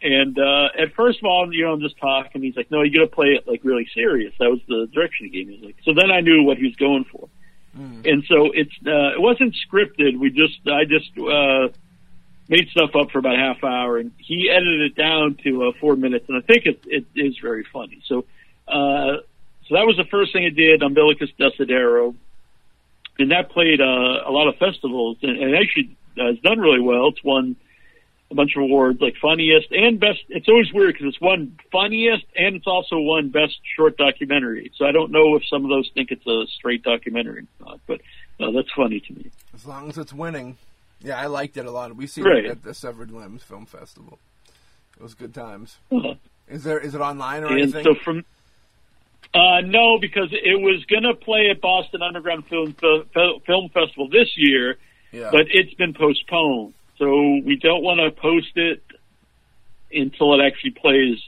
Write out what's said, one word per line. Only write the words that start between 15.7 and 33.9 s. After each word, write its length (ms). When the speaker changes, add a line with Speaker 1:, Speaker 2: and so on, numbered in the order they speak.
Speaker 1:
four 220
minutes, 340
and 80
I 40
think 240
it, 220
it 180
is 220
very 260
funny. 440
So, 180
uh, 500
so 80
that 100
was 120
the 80
first 280
thing 120
I 40
did, 320
Umbilicus 560
Desidero, 800
and 100
that 220
played, 300
uh, 440
a 60
lot 160
of 100
festivals, 640
and, 160
and 180
actually, 400
uh, 60
it's 160
done 180
really 220
well. 260
It's 160
won 320
a 60
bunch 220
of 60
awards, 360
like 160
funniest 560
and 260
best. 300
It's 220
always 240
weird 240
'cause 100
it's 140
won 360
funniest 540
and 220
it's 100
also 320
won 300
best 280
short 200